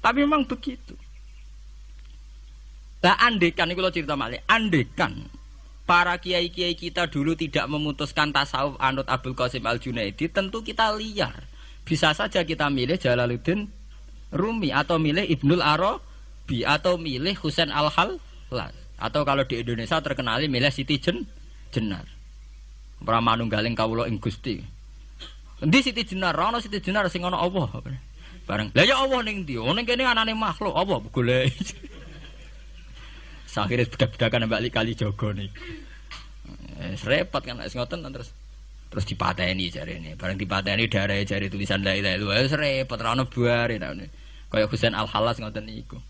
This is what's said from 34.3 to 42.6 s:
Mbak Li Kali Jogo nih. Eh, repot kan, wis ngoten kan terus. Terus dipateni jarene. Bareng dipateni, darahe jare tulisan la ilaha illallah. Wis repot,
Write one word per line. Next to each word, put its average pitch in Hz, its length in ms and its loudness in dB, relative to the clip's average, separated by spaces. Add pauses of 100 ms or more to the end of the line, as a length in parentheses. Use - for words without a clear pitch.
Mbak 110 160 2
Li 120 80 0
Kali 113 240 2
Jogo 104 400 -2
nih. 98 160 -6 (1300)
Eh, 92 240 -4
repot 143 400 2
kan, 120 160 -8
wis - 160 -6
ngoten 123 240 -4
kan 143 100 -10
terus. 123 220 -10 (560)
Terus - 160 -2
dipateni 92 640 0
jarene. 80 480 -8
Bareng 95 240 -4
dipateni, 101 480 2
darahe 101 400 2
jare 98 240 -2
tulisan 98 320 0
la 95 80 4
ilaha 95 240 2
illallah. 104 320 2
Wis 147 80 2
repot, 135 400 0